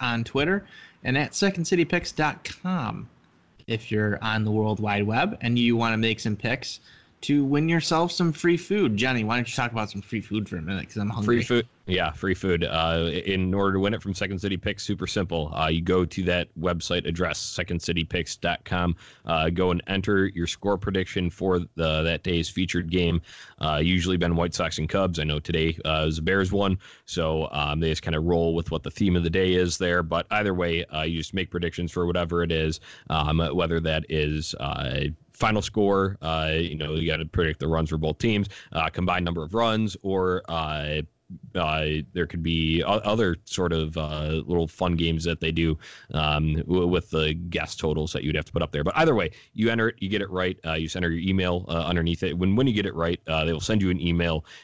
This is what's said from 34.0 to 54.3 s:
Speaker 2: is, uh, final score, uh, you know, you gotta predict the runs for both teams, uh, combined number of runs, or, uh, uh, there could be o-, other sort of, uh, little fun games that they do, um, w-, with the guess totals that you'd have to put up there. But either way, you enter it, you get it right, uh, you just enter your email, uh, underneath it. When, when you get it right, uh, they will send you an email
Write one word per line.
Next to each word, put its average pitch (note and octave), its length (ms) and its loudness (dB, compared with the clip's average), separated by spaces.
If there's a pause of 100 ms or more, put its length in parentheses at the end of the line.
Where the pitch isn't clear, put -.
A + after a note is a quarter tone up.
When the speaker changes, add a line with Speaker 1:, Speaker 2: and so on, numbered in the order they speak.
Speaker 2:
is, D2+ 500 -2
uh, C2+ 460 -4 (280)
final A2 280 2
score, G2 600 2
uh, D#2+ 320 0
you D#2+ 220 0
know, D#2 200 -4
you E2 120 0
gotta D#2+ 180 0
predict D#2 360 0
the D#2+ 60 0
runs D#2+ 220 2
for D#2+ 80 0
both D#2 220 0
teams, G#2 280 2 (260)
uh, D#2+ 160 0
combined F2+ 360 0
number E2+ 160 -2
of D#2 120 -8
runs, A2 500 2
or, F#2 460 0
uh, D2+ 520 -2 (540)
uh, D#2 300 0 (260)
there F2 140 0
could E2 180 -4
be D#2+ 400 2
o-, - 40 -2
other G#2 580 2
sort F2 260 0
of, D#2+ 260 0
uh, D2+ 500 -2
little E2+ 200 2
fun F2 300 0
games E2 260 2
that E2 160 -2
they D#2+ 120 0
do, D#2+ 260 2 (360)
um, D2+ 420 2
w-, F2 320 2
with F2 240 0
the D#2 240 0
guess E2+ 380 -6
totals D#2 380 -2
that - 120 -6
you'd D#2 120 -2
have D2+ 100 -4
to - 60 -18
put E2 100 -2
up D#2 120 -4
there. D2 100 -2
But - 140 -2
either D#3+ 180 4
way, F2+ 140 0 (240)
you A2 160 2
enter A2+ 200 2
it, A#2 100 -4
you F#2+ 100 -6
get G2+ 120 -2
it - 80 -6
right, F#2 360 -2
uh, D#2+ 80 -2
you D#2+ 140 -2
just F#2 100 -8
enter F2 140 0
your E2 140 -2
email, F#2 440 2
uh, E2 160 0
underneath E2+ 380 0
it. E2 140 -2
When, F#2+ 200 2
when C3+ 100 4
you A#2+ 60 2
get G2+ 120 0
it D#2+ 100 -6
right, E2+ 320 -2
uh, D#2+ 180 0
they E2 80 0
will D2+ 80 -4
send A2 200 0
you F#2 100 2
an F2 100 -2
email E2+ 420 0 (200)